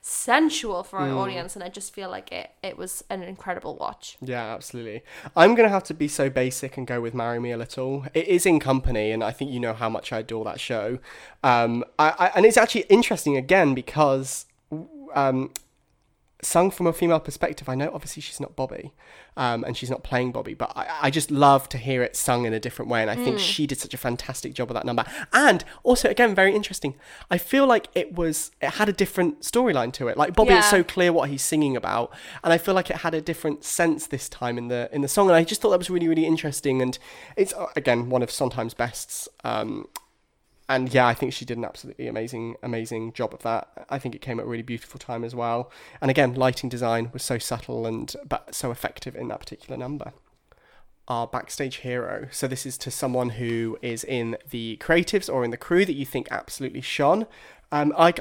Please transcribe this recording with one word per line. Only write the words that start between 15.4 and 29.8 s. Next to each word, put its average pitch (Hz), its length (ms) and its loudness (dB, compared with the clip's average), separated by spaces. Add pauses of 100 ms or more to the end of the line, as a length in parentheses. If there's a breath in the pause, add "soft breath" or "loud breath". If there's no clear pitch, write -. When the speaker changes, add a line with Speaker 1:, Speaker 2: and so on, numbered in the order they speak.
Speaker 2:
sung 180 280 4
from 180 160 -2
a 165 60 2
female 165 280 2
perspective, 156 500 -6
I 131 40 -2
know 143 200 -2
obviously 151 260 -12
she's - 180 -14
not - 160 -10
Bobby, - 380 -8 (420 loud breath)
um, 120 300 0
and - 140 -6
she's 127 100 -8
not 123 140 -6
playing 127 280 -2
Bobby, 117 220 -8
but - 240 -4
I, - 100 -6 (180)
I 135 60 4
just 147 200 -2
love 139 400 6
to 135 80 -6
hear 123 240 -2
it - 140 -4
sung 123 280 0
in 113 80 -2
a 110 80 -2
different 117 300 -8
way, 117 100 2
and 110 100 0
I 104 40 -2
think 247 220 -2
Speaker 1:
Mm. - 20 -2
Speaker 2:
she 160 280 0
did 135 140 -4
such - 140 -10
a - 20 -8
fantastic 123 560 -6
job 123 180 -4
of 127 40 -6
that 113 100 -4
number. 120 220 0 (260 loud breath)
And 240 320 6 (200 loud breath)
also, 247 260 4
again, 226 240 4
very 190 200 4
interesting, 147 420 -4 (340 loud breath)
I 175 80 2
feel 277 280 4
like 233 280 4
it 175 200 -2
was, 165 360 -2 (100)
it 139 140 -2
had 208 160 2
a - 20 4
different 180 480 0
storyline 160 540 0